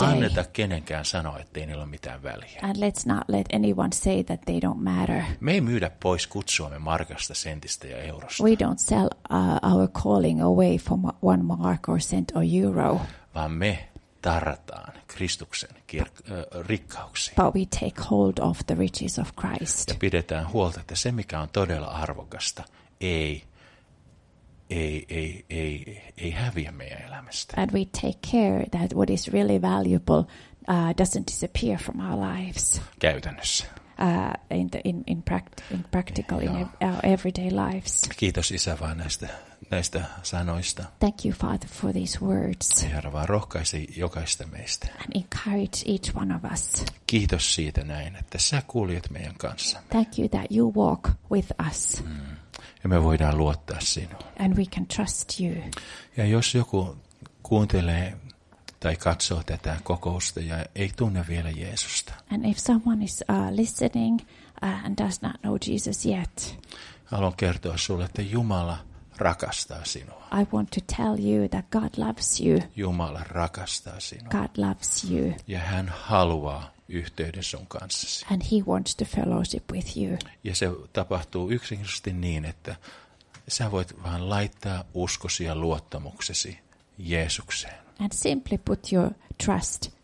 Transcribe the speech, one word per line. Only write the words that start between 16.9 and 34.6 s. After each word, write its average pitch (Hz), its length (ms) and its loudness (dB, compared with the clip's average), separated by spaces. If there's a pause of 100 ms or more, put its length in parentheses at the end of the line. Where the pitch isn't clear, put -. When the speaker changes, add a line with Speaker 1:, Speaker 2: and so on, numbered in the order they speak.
Speaker 1:
But - 180 4
we 190 120 0 (140)
take - 300 -4
hold 202 300 4
of - 260 2
the 165 80 0
riches - 440 0
of - 180 -2
Christ. - 520 -4
Speaker 2:
Ja - 100 -2
pidetään 85 540 0
huolta, 87 280 2
että - 160 -12
se, 123 160 0
mikä 101 280 -4
on 76 80 -4
todella 82 380 0
arvokasta, - 760 -6 (380)
ei, 78 440 0 (1300)
ei, 78 380 -2
ei, 80 420 -6
ei, 80 520 -6 (140)
ei 85 140 -4
häviä 82 420 -4
meidän 65 300 -14
elämästä. - 600 -12
Speaker 1:
And 190 100 0
we 196 120 2
take - 340 -4 (140)
care 202 380 4
that 180 240 0
what 196 160 4
is 190 180 0
really 202 340 4
valuable, 185 560 4
uh, - 720 0 (100)
doesn't 185 300 2
disappear 196 480 0
from - 220 -6
our 185 200 -2 (140)
lives. - 460 0 (180)
Speaker 2:
Käytännössä. - 680 0 (360)
Speaker 1:
Uh, - 580 0
in 180 120 0